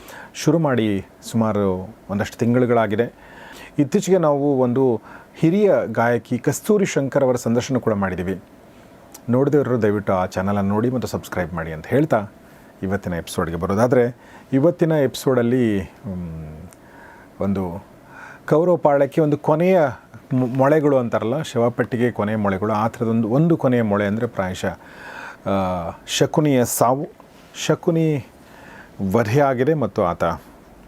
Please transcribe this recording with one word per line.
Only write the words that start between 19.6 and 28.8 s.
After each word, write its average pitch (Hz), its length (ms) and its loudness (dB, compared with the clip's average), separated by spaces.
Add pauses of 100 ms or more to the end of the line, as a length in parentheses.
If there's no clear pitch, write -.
ಮೊ-, 127 240 0
ಮೊಳೆಗಳು 143 400 4
ಅಂತಾರಲ್ಲ, 117 460 -2
ಶವಪೆಟ್ಟಿಗೆ 120 680 0
ಕೊನೆಯ 107 260 -2
ಮೊಳೆಗಳು, 101 360 0
ಆ 107 160 0
ಥರದೊಂದು 113 400 -2
ಒಂದು 160 280 2
ಕೊನೆಯ 127 260 2
ಮೊಳೆ 104 240 0
ಅಂದರೆ 104 200 -2
ಪ್ರಾಯಶಃ, 92 520 -6 (720)
ಆ, 92 420 -2 (160)
ಶಕುನಿಯ 143 580 2
ಸಾವು. 131 440 0 (580)
ಶಕುನಿ 156 600 0 (840)